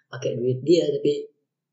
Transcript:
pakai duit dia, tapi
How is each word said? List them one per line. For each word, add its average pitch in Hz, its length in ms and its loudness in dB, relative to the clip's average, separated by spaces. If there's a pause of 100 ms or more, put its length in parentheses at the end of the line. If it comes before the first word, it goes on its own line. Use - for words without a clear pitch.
pakai 127 320 -6
duit 123 240 -2
dia, 156 240 4
tapi 147 400 -2 (440)